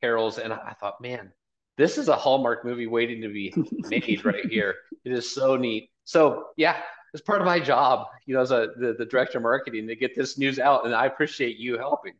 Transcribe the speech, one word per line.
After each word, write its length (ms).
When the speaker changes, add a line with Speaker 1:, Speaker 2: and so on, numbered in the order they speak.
Speaker 1:
carols, 380
and 140
I, 60
I 60
thought, 260
"Man, 320
this 180
is 120
a 80
Hallmark 500
movie 200
waiting 360
to 80
be 240
Speaker 2:
<laughs> 340
Speaker 1:
made 380
right 180
here." 300
It 60
is 200
so 240
neat. 320
So, 440
yeah, 180
it's 80
part 180
of 60
my 140
job, 460
you 80
know, 80
as 80
a, 180
the, 200
the 80
director 320
of 40
marketing, 460
to 80
get 180
this 220
news 220
out, 260
and 100
I 120
appreciate 500
you 220
helping. 420